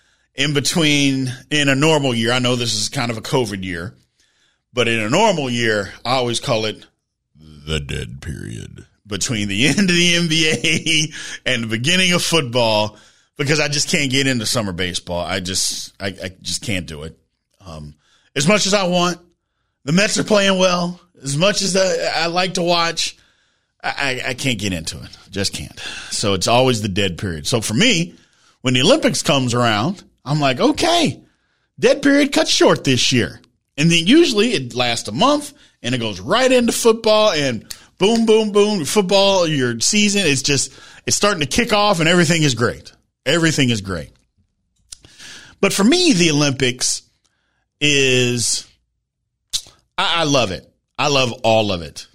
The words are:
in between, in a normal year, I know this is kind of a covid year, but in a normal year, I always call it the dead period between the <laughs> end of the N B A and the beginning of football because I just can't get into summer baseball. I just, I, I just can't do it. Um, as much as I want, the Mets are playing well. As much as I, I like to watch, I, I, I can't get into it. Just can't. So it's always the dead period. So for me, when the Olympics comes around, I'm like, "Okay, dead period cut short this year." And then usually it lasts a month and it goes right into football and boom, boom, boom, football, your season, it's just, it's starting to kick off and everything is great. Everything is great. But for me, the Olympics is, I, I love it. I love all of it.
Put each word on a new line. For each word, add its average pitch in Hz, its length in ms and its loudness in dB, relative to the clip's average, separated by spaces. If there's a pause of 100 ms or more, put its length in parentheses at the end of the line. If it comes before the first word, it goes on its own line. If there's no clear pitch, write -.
(340)
in 143 200 -2
between, 143 800 0 (180)
in 147 180 2
a 135 60 4
normal 139 400 2
year, 117 180 0
I 127 60 2
know 123 180 0
this 117 180 -4
is 104 140 -4
kind 120 220 -6
of 110 80 -8
a 98 40 -10
covid 104 420 -2
year, 87 300 -8 (800)
but 120 160 0
in 117 120 0
a 107 100 -4
normal 165 400 2
year, 110 420 0 (120)
I 120 80 -2
always 123 280 -2
call 110 260 -2
it - 200 -8 (500)
the 76 440 -8
dead 67 420 -8
period 50 640 -12 (200)
between 104 420 -4
the 101 180 2
<laughs> - 20 4
end 151 120 0
of 196 80 2
the 175 260 2
N 170 140 0
B 156 840 0 (320)
A - 60 -2
and 120 140 -2
the 110 40 -6
beginning 175 440 0
of 170 100 0
football 117 760 0 (400)
because 147 240 0
I 147 80 -2
just 143 200 -4
can't 143 220 0
get 135 160 0
into 123 200 -2
summer 101 260 -2
baseball. 87 480 -6
I 87 200 -4
just, - 600 -6
I, 101 80 -6
I 92 220 -10 (100)
just 87 220 -8
can't 92 240 -4
do 76 160 -14
it. 80 160 -16 (420)
Um, 78 360 -16 (400)
as 143 100 -2
much 202 200 2
as 190 60 -2
I 196 140 0
want, 175 320 0 (680)
the 139 80 -4
Mets 202 260 2
are - 60 -4
playing 196 340 2
well. 175 420 0 (220)
As 139 140 -6
much 202 240 2
as 190 160 -2
I, 165 460 0
I 165 40 0
like 180 280 -2
to 180 80 -4
watch, 170 540 0 (640)
I, 131 420 -4
I, 123 60 -4
I 127 40 -6
can't 123 240 -4
get 98 140 -4
into 80 300 -8
it. - 160 -20 (120)
Just 95 220 -4
can't. - 260 -12 (320)
So 101 220 -2
it's 92 160 -2
always 123 320 4
the 110 80 -4
dead 95 300 -2
period. 80 280 -8
So 120 140 0
for 107 140 -4
me, 175 400 0 (480)
when 127 120 0
the 127 60 2
Olympics 226 420 2
comes 131 300 0
around, 120 500 0 (220)
I'm 147 160 -2
like, 131 200 0
"Okay, 320 640 0 (560)
dead 269 240 2
period 285 300 4
cut 320 160 0
short 208 360 2
this 127 280 0
year." 110 280 -2 (360)
And 160 140 2
then 165 160 2
usually 247 460 4
it 127 220 -6
lasts 120 340 -2
a - 40 -8
month 269 400 0 (300)
and 120 120 -4
it 127 40 -2
goes 107 220 -6
right 226 300 0
into 247 220 2
football 214 600 4
and 135 320 -2 (340)
boom, 226 260 2
boom, 214 280 4
boom, 208 320 2
football, 196 600 2
your 127 340 0
season, 208 440 2
it's 143 180 2
just, 139 300 -2 (340)
it's 127 100 0
starting 202 240 0
to 143 60 -2
kick 233 260 -2
off 208 280 2
and 156 80 2
everything 170 340 4
is 139 120 2
great. 98 380 -4 (320)
Everything 151 460 2
is 110 100 -2
great. 90 300 -8 (1500)
But 196 120 2
for 196 120 0
me, 330 280 4
the 175 180 4
Olympics 135 720 0 (800)
is, 127 840 2 (1300)
I, 170 240 -2
I 160 40 0
love 135 260 0
it. - 200 -12 (300)
I 139 80 0
love 131 240 0 (120)
all 110 280 2
of 90 80 -6
it. - 340 -14